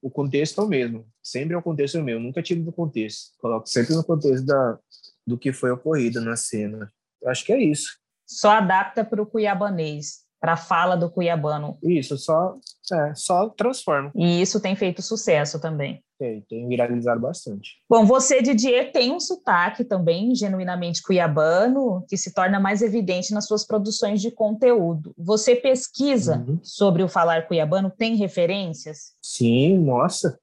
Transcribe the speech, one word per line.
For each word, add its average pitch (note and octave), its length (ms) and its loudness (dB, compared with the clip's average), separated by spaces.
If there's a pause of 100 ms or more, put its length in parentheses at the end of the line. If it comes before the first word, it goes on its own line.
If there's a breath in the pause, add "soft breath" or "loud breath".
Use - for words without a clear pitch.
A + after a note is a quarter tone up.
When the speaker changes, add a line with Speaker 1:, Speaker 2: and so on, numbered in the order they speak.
Speaker 1:
O C3+ 80 -8
contexto C#3+ 500 -2
é G#3 40 2
o G#3+ 40 -2
mesmo. A#2 380 -2 (160)
Sempre E3 320 -6
é - 20 -4
o E3+ 60 -6
contexto D3+ 400 -2
meu. A#2 160 -4
Nunca B2 240 -6
tiro E3 200 -4
do E3 100 -6
contexto. A#2+ 640 -6
Coloco A2+ 300 -4
sempre - 260 0
no D#3+ 80 0
contexto C#3+ 420 0
da, C3 340 0 (480 loud breath)
do A#2+ 120 -4
que C3 140 -2
foi B2+ 180 -2
ocorrido B2 500 -2
na A2+ 160 -4
cena. G#2+ 560 -8 (300)
Eu B2+ 80 -2
acho B2+ 140 -4
que - 80 0
é C4 100 2
isso. D3+ 340 0 (300)
Speaker 2:
Só - 240 2
adapta G3 540 2
pro G#3+ 220 -4
cuiabanês, F#3+ 960 -4 (180)
pra E3 160 0
fala F3+ 400 2
do E3+ 120 0
cuiabano. D3+ 720 -2
Speaker 1:
Isso, D3+ 360 0
só, E3+ 380 0 (360)
é, D3+ 220 0
só F#3 360 0
transforma. D3+ 640 -2
Speaker 2:
E F3 280 2
isso G3 180 0
tem F#3+ 140 -2
feito F#3+ 260 -2
sucesso D#3 600 -2
também. D3 420 -6 (200)
Speaker 1:
Tem, A2 200 -6
tem A#2 260 -10
viralizado A#2+ 520 0
bastante. A#2 580 -10 (120)
Speaker 2:
Bom, A3+ 160 8
você, C4 340 4
Didier, B3 520 2
tem B3+ 200 2
um F4 60 -4
sotaque G#3+ 680 -2
também F#3 520 0
genuinamente F3+ 680 -4
cuiabano, F3+ 1080 2
que G3+ 80 -4
se F#3 160 -6
torna G3 280 2
mais G3 200 2
evidente G3 540 -2
nas G#3 120 -4
suas G#3+ 200 -2
produções G#3 560 -2
de A3+ 80 -2
conteúdo. G#3+ 880 2
Você G#3+ 380 2
pesquisa B3+ 880 0
Speaker 1:
Uhum. D3+ 160 -2
Speaker 2:
sobre F#3 400 2
o F3+ 60 0
falar E3 400 2
cuiabano, F3+ 420 0
tem A3+ 240 -2
referências? F3 1040 -4
Speaker 1:
Sim, C3 580 2
nossa. C#3+ 640 0